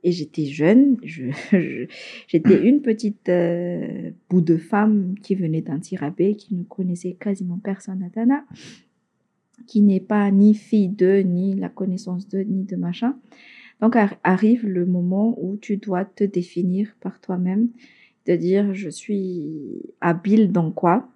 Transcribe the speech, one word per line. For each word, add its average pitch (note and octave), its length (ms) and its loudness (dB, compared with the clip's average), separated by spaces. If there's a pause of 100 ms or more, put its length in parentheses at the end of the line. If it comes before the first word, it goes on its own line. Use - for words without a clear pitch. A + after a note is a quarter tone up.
Et F3 80 2
j'étais D#3+ 340 -4
jeune, G#3 580 4
je, D3+ 220 -12 (140)
<laughs> - 120 -4
je, C3+ 340 0 (420)
j'étais F#3 400 0
une D4 140 4
petite, G#3+ 480 -4
euh, F3 800 -4 (220)
bout F3+ 100 4
de E3 160 2
femme G3+ 640 0
qui G3 140 -2
venait D#3+ 260 -2
d'un C#3 160 -8
tirabé, F3+ 580 -2
qui G#3 200 -10
ne F3 80 -6
connaissait F3+ 500 -6
quasiment F#3 500 -6
personne G3 380 -8
à F3 80 -10
Tana, C4 340 0 (1200)
qui G#3+ 140 2
n'est G3 180 4
pas G3+ 320 0
ni G#3 240 6
fille G#3 340 0
d'eux, G3 300 4
ni F#3 340 0
la F#3 160 -6
connaissance F#3 580 -6
d'eux, G3 140 -4
ni F#3+ 220 -2
de F3+ 120 -8
machin. F3+ 400 -4 (640)
Donc, A3+ 160 2
ar-, G3+ 280 2
arrive G#3+ 440 4
le F3+ 200 0
moment F#3 520 0
où F#3+ 180 -6
tu G#3 200 -6
dois F#3+ 280 -4
te - 180 -4
définir F#3 760 -2
par - 220 -12
toi-même, F#3 460 0 (580)
te - 60 0
dire, « F#3+ 420 2
Je F#3+ 160 -8
suis D#3+ 960 -8 (160)
habile F#3+ 520 4
dans E3+ 200 2
quoi ? F3+ 440 2